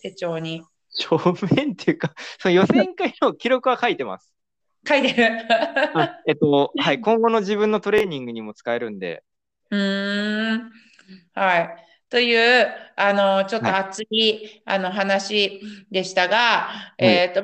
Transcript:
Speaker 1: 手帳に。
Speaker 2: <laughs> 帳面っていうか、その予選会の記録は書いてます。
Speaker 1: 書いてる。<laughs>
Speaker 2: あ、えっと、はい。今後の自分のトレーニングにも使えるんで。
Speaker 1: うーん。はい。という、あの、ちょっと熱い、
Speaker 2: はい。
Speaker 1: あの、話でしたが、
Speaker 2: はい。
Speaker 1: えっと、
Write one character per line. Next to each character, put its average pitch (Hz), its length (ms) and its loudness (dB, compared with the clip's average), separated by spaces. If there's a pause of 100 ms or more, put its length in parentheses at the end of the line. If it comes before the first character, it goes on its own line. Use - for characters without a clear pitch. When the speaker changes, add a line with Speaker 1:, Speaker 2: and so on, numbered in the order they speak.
Speaker 1:
手 185 120 -12
帳 165 260 -6
に。 165 280 -10
Speaker 2:
<laughs> - 60 -20 (220)
帳 - 220 0 (380)
面 269 180 0
っ - 20 -6
て - 160 -2
い - 40 0
う - 20 -20
か、 - 160 -6 (260)
そ 190 100 0
の 175 40 4
予 185 140 6
選 370 280 2
会 349 260 -4
の 254 120 2
記 233 160 -6
録 254 200 2
は 247 120 0
書 240 60 0
い 170 100 -2
て 135 60 -6
ま 95 160 -8
す。 - 140 -20 (540)
Speaker 1:
書 302 80 4
い 269 60 2
て 240 120 0
る。 240 100 2 (240)
<laughs> 233 460 0
Speaker 2:
あ、 - 340 0
え 156 60 2
っ - 20 2
と、 143 420 4
は 170 140 0
い。 131 100 -2
今 226 200 2
後 226 80 4
の 226 100 2
自 202 160 -2
分 214 160 0
の 214 80 0
ト 202 100 -4
レ 214 120 2
ー 208 40 0
ニ 151 140 -8
ン 123 60 -10
グ 117 60 -10
に 113 100 -10
も 107 120 -12
使 - 200 -6
え 120 60 -2
る 117 120 -6
ん 101 80 -12
で。 87 240 -10 (480)
Speaker 1:
う 202 40 -4
ー 202 800 -2
ん。 233 160 -10 (640)
は 185 280 2
い。 170 140 -8 (340)
と 240 100 0
い 233 420 4
う、 190 60 4 (280)
あ 202 180 2
の、 196 320 2
ち 226 100 -6
ょ 214 40 -4
っ - 20 -4
と 190 140 0
熱 190 280 -4
い、 220 300 2 (100)
Speaker 2:
は - 60 -16
い。 - 160 -20
Speaker 1:
あ 196 140 -2
の、 185 120 -4
話 196 680 -2 (280)
で 185 140 -2
し 185 100 -10
た 180 140 2
が、 220 400 2 (320)
Speaker 2:
は - 0 -
い。 - 60 0
Speaker 1:
え 180 200 4
っ 180 80 -6
と、 196 100 0